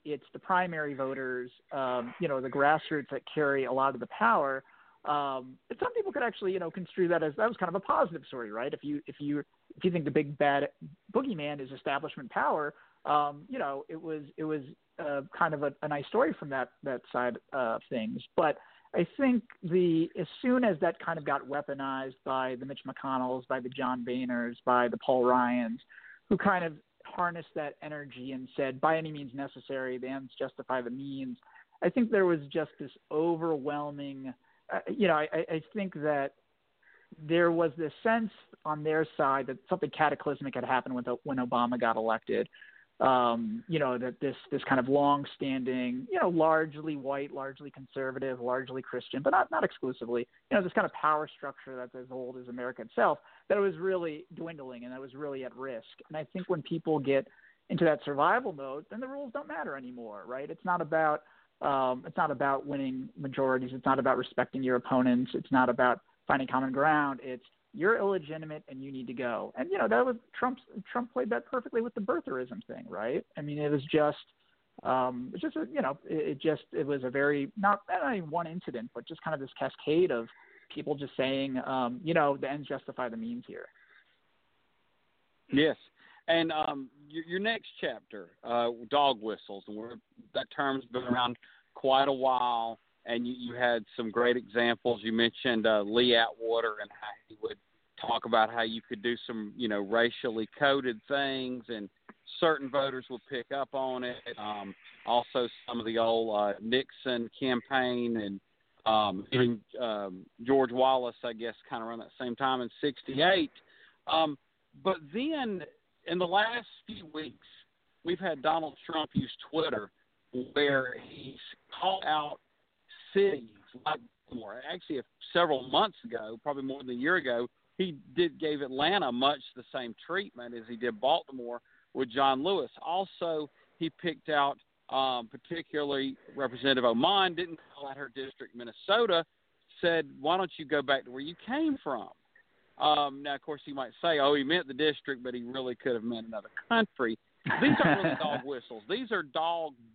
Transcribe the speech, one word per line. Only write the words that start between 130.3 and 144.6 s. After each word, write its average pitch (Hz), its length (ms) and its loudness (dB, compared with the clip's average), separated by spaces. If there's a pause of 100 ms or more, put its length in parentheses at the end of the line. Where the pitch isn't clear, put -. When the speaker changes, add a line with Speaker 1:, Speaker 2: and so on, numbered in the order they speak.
Speaker 2:
as 117 140 -10
he 120 80 -10
did 113 240 -2
Baltimore 127 600 0 (340)
with 131 160 -2
John 135 320 4
Lewis. 165 280 0 (100)
Also, 165 680 -4 (280)
he 160 120 -4
picked - 380 -6
out, 143 280 2 (340)
um, 127 400 0
particularly 143 880 -4 (200)
Representative 131 480 2
Oman, 170 500 6
didn't 165 240 -6 (160)
call 143 140 -12
out 135 80 -12
her 139 180 -10
district, 135 400 -12
Minnesota, 165 680 2 (560)
said, 165 260 2 (140)
"Why 156 160 4
don't 190 200 0
you 156 80 -10
go 147 180 2
back 135 220 0
to 123 60 -16
where 127 100 -10
you 156 140 -10 (120)
came 285 360 0
from?" - 260 -4 (680)
Um, 143 440 2
now, 143 120 -4
of 139 80 -8
course, 147 220 -10
you 147 100 -12
might 131 260 -6
say, 165 180 2
"Oh, 143 160 6
he 143 100 4
meant 165 220 2